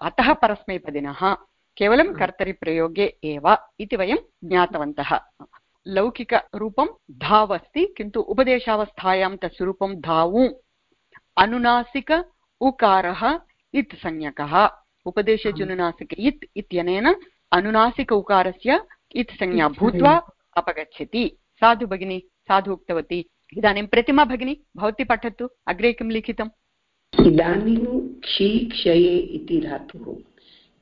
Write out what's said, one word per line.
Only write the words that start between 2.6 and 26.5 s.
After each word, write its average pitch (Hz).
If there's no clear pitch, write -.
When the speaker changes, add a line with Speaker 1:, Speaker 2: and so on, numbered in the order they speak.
Speaker 1:
एव 151
इति 214
वयं 196
ज्ञातवन्तः। 160
लौकिकरूपं 220
धाव् 202
अस्ति, -
किन्तु 208
उपदेशावस्थायां 208
तस्य 180
रूपं 196
धावु। 170
अनुनासिक 240
उकारः 226
इत्संज्ञकः। 160
उपदेशे 214
जनुनासिक 180
इत् 233
इत्यनेन 196
अनुनासिक 220
उकारस्य 202
इत्संज्ञा 180
भूत्वा 240
अपगच्छति। 165
साधु 233
भगिनी, 185
साधु 190
उक्तवती। 170
इदानीं 208
प्रतिमा 269
भगिनी, 262
भवती 214
पठतु, 233
अग्रे 202
किं 226
लिखितम्? 220